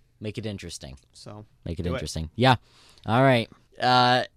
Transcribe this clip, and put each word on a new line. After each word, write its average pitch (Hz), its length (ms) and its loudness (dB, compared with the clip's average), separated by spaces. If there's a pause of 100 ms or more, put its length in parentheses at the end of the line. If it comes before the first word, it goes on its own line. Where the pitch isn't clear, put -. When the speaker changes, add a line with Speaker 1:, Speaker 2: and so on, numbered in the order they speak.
(200)
Speaker 1:
Make 107 160 -8
it 107 80 -10
interesting. 85 520 -12 (160)
Speaker 2:
So, 104 320 -18 (200)
Speaker 1:
Make 87 140 -6
it 87 40 -6
Speaker 2:
do 87 60 -4
it. 87 40 -2
Speaker 1:
interesting. 80 420 -6
Yeah. 123 220 6 (500)
All 117 160 2
right. 123 260 2 (320)
Uh, 123 440 4 (120)